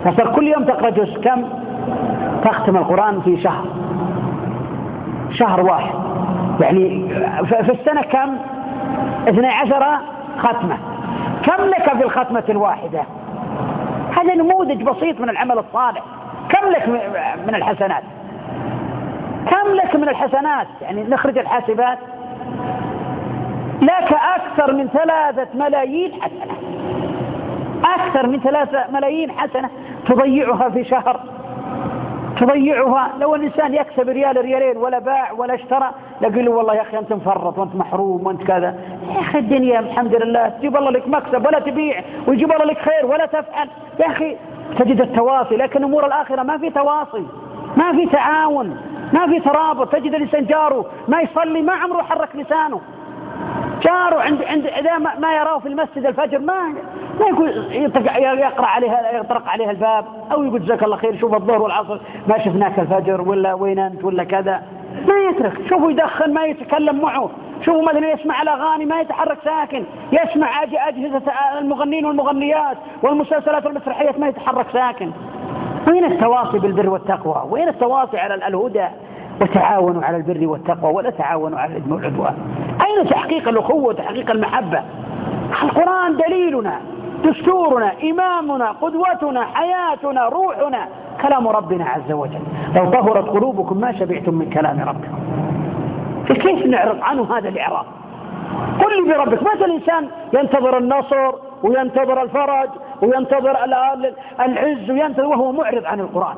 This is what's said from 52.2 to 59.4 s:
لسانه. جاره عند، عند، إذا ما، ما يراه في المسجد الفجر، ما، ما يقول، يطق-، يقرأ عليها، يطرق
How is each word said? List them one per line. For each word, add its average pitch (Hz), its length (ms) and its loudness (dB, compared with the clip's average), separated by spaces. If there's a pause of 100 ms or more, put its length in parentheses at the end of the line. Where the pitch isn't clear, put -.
لسانه. 294 440 -2 (1000)
جاره 349 380 4
عند، 285 220 0
عند، 302 240 -2
إذا 320 320 0
ما، 302 200 0
ما 320 160 0
يراه 311 240 0
في 277 100 -6
المسجد 277 380 -4
الفجر، 269 320 0
ما، 359 240 -2 (580)
ما 427 80 6
يقول، 311 220 2 (220)
يطق-، 240 440 0
يقرأ 262 500 2
عليها، 233 500 0
يطرق - 320 -4